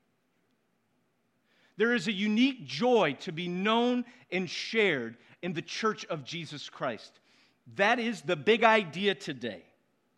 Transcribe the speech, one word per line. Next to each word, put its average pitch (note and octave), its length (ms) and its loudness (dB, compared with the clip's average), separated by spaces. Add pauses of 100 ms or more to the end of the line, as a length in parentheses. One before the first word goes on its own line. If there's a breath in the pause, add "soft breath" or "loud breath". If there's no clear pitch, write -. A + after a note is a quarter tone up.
(1800 soft breath)
There A#3 160 4
is G3 140 0
a A3+ 40 0
unique G#3+ 540 2
joy E3+ 560 4
to F#3 100 -8
be F3 160 -6
known A#3 580 0 (260 loud breath)
and F3+ 180 -2
shared C#3+ 680 -2 (240 loud breath)
in F3 120 -6
the E3 80 -4
church - 440 -4
of D#3 180 -8
Jesus D3+ 460 -12
Christ. - 500 -8 (560 soft breath)
That A3 240 4
is A3 220 -4
the E3+ 140 -2
big G3+ 280 2
idea G3+ 520 2
today. A#2+ 480 -10 (540)